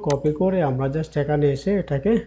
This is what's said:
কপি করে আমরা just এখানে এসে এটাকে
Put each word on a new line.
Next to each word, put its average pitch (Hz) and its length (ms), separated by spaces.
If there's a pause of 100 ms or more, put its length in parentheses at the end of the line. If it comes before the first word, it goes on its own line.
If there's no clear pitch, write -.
কপি 147 240 (100)
করে 190 160 (120)
আমরা 131 260
just 156 180 (100)
এখানে 147 220 (100)
এসে 190 160 (100)
এটাকে 147 300 (160)